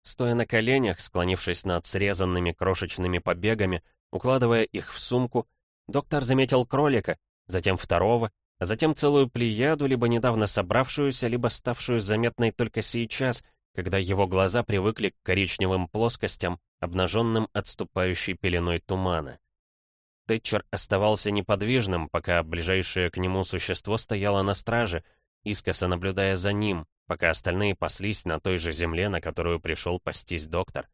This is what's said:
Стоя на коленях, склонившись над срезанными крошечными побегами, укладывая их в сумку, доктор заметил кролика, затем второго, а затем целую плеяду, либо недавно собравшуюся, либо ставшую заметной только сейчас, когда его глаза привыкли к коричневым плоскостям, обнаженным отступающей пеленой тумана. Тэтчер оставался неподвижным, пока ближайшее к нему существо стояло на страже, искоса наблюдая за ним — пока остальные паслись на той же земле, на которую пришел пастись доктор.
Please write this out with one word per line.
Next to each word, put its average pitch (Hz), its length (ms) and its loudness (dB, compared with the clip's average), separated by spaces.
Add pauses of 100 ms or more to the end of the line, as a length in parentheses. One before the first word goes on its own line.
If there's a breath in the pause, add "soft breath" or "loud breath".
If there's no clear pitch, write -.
Стоя 120 320 0
на 117 120 2
коленях, 113 540 2
склонившись 90 640 -2
над 87 200 0
срезанными 92 680 0
крошечными 90 680 -2
побегами, 92 640 0 (280)
укладывая 120 520 2
их - 300 -6
в - 60 -10
сумку, 123 480 -2 (400)
доктор 139 360 -2
заметил 131 420 4
кролика, 139 520 2 (300)
затем 92 300 0
второго, 107 540 2 (280)
а 90 60 -2
затем 151 300 0
целую 143 340 4
плеяду, 123 580 0
либо 123 200 2
недавно 117 400 2
собравшуюся, 127 800 2
либо 120 200 0
ставшую 120 520 -2
заметной 110 520 2
только 110 300 -2
сейчас, 120 600 -2 (320)
когда 90 220 -2
его 95 280 2
глаза 95 380 2
привыкли 104 460 0
к - 140 -8
коричневым 92 640 0
плоскостям, 98 720 -2 (200)
обнаженным 104 720 0
отступающей 92 800 -2
пеленой 87 460 0
тумана. 87 600 -2 (880)
Тэтчер 110 440 -2
оставался 104 580 2
неподвижным, 101 800 0
пока 85 320 0
ближайшее 85 680 -2
к - 60 -8
нему 92 260 0
существо 95 540 -4
стояло 101 440 0
на 98 120 2
страже, 110 500 -2 (400)
искоса 92 440 -2
наблюдая 95 480 0
за 92 180 0
ним — 101 340 -2 (180)
пока 85 240 0
остальные 92 460 0
паслись 98 500 -4
на 80 140 -2
той 92 180 0
же 82 140 -2
земле, 85 380 -2
на 85 120 -4
которую 85 380 -2
пришел 87 400 -4
пастись - 480 -6
доктор. 80 460 -4